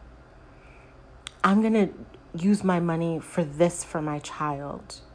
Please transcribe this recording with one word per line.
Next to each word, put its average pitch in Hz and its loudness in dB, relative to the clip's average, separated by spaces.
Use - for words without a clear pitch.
I'm 196 6
gonna 220 4
use 202 2
my 180 2
money 165 0
for - -4
this 160 2
for - -6
my 151 -4
child." 143 -8